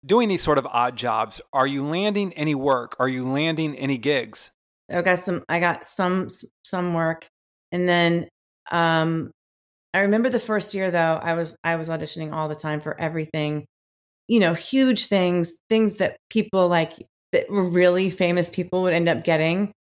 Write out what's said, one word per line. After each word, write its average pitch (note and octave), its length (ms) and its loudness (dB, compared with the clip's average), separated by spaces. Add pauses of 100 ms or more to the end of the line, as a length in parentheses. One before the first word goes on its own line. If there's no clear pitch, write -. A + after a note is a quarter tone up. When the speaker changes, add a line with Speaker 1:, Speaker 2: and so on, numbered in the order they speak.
Speaker 1:
doing G#3+ 240 4
these F3+ 140 0
sort D3+ 160 4
of C3 80 -2
odd B2 300 0
jobs, A2 440 -2 (120)
are C3+ 140 2
you C#3 180 -2
landing G3 480 -2
any D3+ 220 -2
work? C3 440 0
Are B2+ 100 2
you B2+ 160 -4
landing D3+ 520 -2
any C3+ 220 -2
gigs? A#2+ 520 -4 (400)
Speaker 2:
I F3 120 -2
got F3+ 160 2
some, F3+ 300 -4
I E3+ 120 0
got E3+ 240 -2
some, F#3 400 -2
s-, - 200 -8 (200)
some F3+ 300 -4
work. E3 320 -2 (440)
And F3+ 180 0
then, E3+ 400 2 (440)
um, E3 580 0 (640)
I F#3+ 60 2
remember G#3+ 280 2
the B3 120 0
first G#3+ 340 -4
year, F#3+ 160 -2
though, E3 320 2
I E3 120 0
was, E3 280 -4
I E3 140 0
was D#3+ 120 -6
auditioning D#3+ 440 -6
all D#3 160 -4
the D3+ 80 -6
time D3+ 240 -4
for D3+ 180 -8
everything, D#3 680 -4 (640)
you A3+ 120 4
know, F3+ 140 4
huge C4 520 2
things, F3+ 460 0 (160)
things A3 280 2
that - 200 -2 (140)
people, G3 380 2
like, E3 260 0 (380)
that - 160 0
were G3 140 0
really F3+ 480 4
famous F3 400 0
people F3+ 320 -2
would F3+ 100 2
end E3+ 160 4
up E3 140 0
getting. E3 480 2 (200)